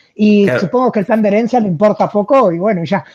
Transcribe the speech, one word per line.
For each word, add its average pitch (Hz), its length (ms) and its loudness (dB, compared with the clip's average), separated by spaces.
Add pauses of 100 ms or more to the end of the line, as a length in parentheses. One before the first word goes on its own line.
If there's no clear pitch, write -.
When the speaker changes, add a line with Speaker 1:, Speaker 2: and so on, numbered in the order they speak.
(140)
Speaker 1:
Y 208 300 2
Speaker 2:
Claro. 127 160 0
Speaker 1:
supongo 247 320 0
que 214 80 -2
el 175 60 -4
plan 220 140 0
de 208 80 0
herencia 226 300 0
le 214 100 0
importa 196 400 0
poco 208 440 0
y 170 60 -4
bueno, 185 260 -2
ya. 180 200 -4 (100)